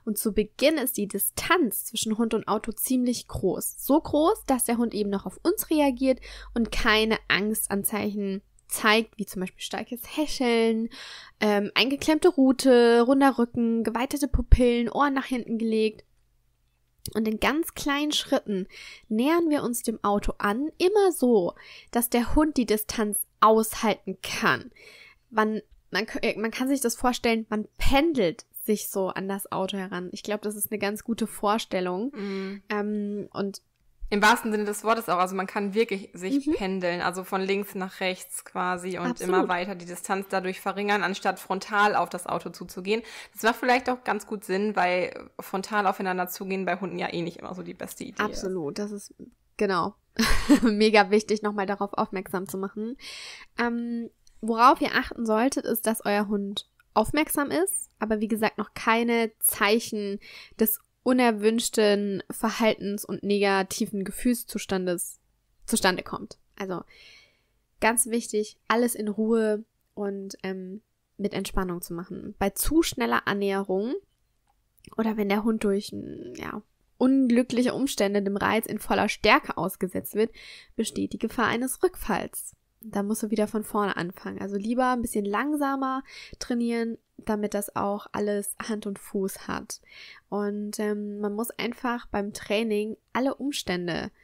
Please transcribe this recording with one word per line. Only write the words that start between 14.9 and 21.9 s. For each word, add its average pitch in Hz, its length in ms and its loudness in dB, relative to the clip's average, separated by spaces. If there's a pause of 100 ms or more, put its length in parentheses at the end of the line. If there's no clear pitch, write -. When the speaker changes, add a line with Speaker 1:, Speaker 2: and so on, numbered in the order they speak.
Speaker 1:
nach 269 120 -2
hinten 233 320 -4
gelegt. 220 460 0 (1120)
Und 220 140 0
in 214 120 -2
ganz 269 360 0
kleinen 294 360 -2
Schritten 208 560 -2 (420)
nähern 302 400 2
wir 294 140 2
uns 233 200 -4
dem 220 200 -4
Auto 202 360 0
an, 240 380 0
immer 392 340 4
so, 226 420 4 (380)